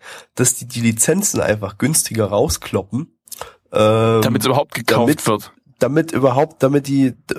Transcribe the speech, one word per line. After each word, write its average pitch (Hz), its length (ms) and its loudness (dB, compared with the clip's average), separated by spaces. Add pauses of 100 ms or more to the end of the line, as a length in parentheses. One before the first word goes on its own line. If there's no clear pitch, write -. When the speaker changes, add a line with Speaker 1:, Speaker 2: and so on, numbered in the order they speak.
(360)
Speaker 1:
dass 127 180 2
die, - 100 -14
die 120 160 -8
Lizenzen 135 600 0
einfach 101 360 -2
günstiger 117 500 -2
rauskloppen. 110 920 -4 (540)
Ähm, 113 500 4
Speaker 2:
Damit's 117 240 0
überhaupt 131 280 0
gekauft 117 260 0
Speaker 1:
damit, 135 260 0
Speaker 2:
wird. 104 260 -2 (280)
Speaker 1:
damit 156 320 0
überhaupt, 131 500 0
damit 135 240 2
die, 135 280 2 (240)